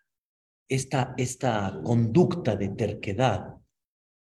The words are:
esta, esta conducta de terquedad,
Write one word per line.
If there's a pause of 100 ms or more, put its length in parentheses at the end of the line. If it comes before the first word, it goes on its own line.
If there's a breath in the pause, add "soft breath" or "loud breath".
(680)
esta,
esta
conducta
de
terquedad, (800)